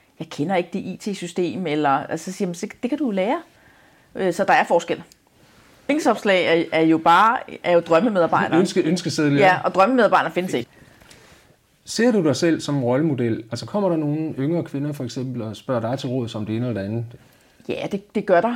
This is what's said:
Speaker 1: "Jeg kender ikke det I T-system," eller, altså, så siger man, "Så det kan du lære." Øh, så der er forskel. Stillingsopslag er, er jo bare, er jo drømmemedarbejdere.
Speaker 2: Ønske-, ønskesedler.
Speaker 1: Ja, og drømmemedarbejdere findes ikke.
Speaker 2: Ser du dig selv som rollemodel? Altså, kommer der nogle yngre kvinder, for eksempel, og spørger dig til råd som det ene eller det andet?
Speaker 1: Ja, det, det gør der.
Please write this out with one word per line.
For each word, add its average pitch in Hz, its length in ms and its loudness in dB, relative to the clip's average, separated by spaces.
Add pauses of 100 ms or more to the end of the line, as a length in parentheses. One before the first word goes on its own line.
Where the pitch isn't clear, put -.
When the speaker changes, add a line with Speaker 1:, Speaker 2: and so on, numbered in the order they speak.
(200)
Speaker 1:
"Jeg 160 100 -12
kender 175 260 -4
ikke 180 180 -2
det 196 60 -4
I - 220 -10
T-system," 180 680 -4
eller, 147 220 0
altså, 160 420 -2
så 185 60 -12
siger 196 100 -2
man, 170 80 -6
"Så - 120 -10 (140)
det 240 80 -4
kan 294 100 -4
du 262 120 -4
lære." 202 260 -2 (800)
Øh, 185 180 -2
så 196 100 -2
der 190 100 4
er 160 100 6
forskel. - 400 0 (800)
Stillingsopslag 220 640 0
er, 165 340 2
er - 20 4
jo 160 160 4
bare, 180 400 4 (260)
er 175 100 0
jo 170 60 6
drømmemedarbejdere. 165 800 2
Speaker 2:
Ønske-, 190 220 2
ønskesedler. 151 580 0
Speaker 1:
Ja, 180 240 4
og 180 120 -2
drømmemedarbejdere 190 560 4
findes 180 220 -4
ikke. 127 160 -2 (1160)
Speaker 2:
Ser 240 260 2
du 202 120 2
dig 139 120 2
selv 165 260 2
som 143 220 -2
rollemodel? 123 680 0
Altså, 120 140 -8
kommer 196 240 -2
der 170 80 0
nogle 151 420 -2
yngre 156 240 0
kvinder, 143 300 -6
for 139 100 -8
eksempel, 123 380 -6
og 107 140 -8
spørger 120 260 -4
dig 123 180 -4
til 135 100 -6
råd 123 180 -4
som 107 180 -8
det 107 100 -4
ene 123 120 -2
eller 104 140 -4
det 98 60 -6
andet? 113 180 -4 (640)
Speaker 1:
Ja, - 220 -6
det, - 240 -8
det 202 100 -4
gør 175 160 4
der. 240 140 0